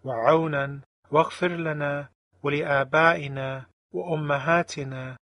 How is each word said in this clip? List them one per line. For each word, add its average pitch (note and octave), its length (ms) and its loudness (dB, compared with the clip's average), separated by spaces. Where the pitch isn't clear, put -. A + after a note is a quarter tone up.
وعونا C#3 760 2
واغفر D#3+ 380 2
لنا D3 600 -4
ولآبائنا C#3 1200 0
وأمهاتنا D3 1300 -2